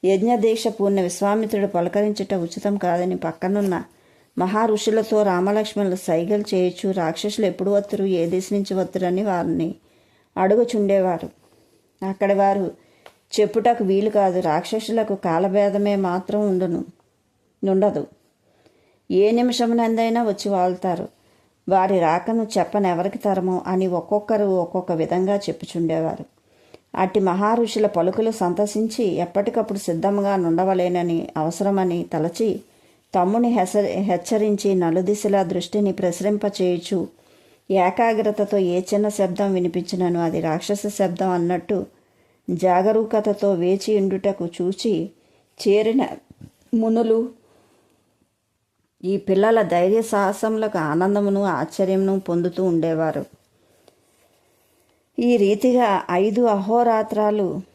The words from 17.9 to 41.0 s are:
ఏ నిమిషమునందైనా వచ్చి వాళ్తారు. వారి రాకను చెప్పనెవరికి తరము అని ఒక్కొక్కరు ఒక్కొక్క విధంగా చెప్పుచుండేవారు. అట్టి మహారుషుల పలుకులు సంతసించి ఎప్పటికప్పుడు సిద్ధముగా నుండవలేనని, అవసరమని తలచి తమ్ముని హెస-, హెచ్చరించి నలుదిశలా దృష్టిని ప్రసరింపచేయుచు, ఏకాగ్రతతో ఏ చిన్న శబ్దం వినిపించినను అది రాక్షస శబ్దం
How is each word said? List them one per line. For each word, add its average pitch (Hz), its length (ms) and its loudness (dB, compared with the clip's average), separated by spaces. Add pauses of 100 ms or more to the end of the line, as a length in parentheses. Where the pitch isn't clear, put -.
ఏ 196 200 4
నిమిషమునందైనా 233 920 2
వచ్చి 202 260 -2
వాళ్తారు. 185 680 -2 (520)
వారి 190 300 4
రాకను 180 480 0 (100)
చెప్పనెవరికి 185 600 0
తరము 185 500 0
అని 185 200 0
ఒక్కొక్కరు 208 560 0
ఒక్కొక్క 185 480 0
విధంగా 175 440 0
చెప్పుచుండేవారు. 165 880 -4 (680)
అట్టి 190 240 0
మహారుషుల 208 680 0
పలుకులు 190 440 0
సంతసించి 208 840 -2
ఎప్పటికప్పుడు 202 640 -2
సిద్ధముగా 196 560 0
నుండవలేనని, 180 920 0 (100)
అవసరమని 175 760 0
తలచి 170 480 -2 (540)
తమ్ముని 208 340 2
హెస-, 202 360 2
హెచ్చరించి 196 920 0
నలుదిశలా 190 680 2
దృష్టిని 190 480 -2
ప్రసరింపచేయుచు, 185 1300 -2 (520)
ఏకాగ్రతతో 208 840 2
ఏ 180 240 0
చిన్న 208 280 0
శబ్దం 196 440 0
వినిపించినను 175 680 -2
అది 160 220 0
రాక్షస 190 460 -2
శబ్దం 190 420 -2